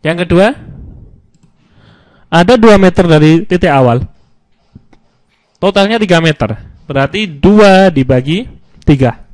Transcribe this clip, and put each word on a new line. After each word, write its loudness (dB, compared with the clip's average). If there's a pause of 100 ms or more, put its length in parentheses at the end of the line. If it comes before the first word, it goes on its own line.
Yang -6
kedua, 0 (1800)
ada 0
dua 6
meter 2
dari 2
titik -2
awal. 0 (1600)
Totalnya -2
tiga 0
meter. -4 (320)
Berarti -4
dua 2
dibagi -4 (320)
tiga. -2 (120)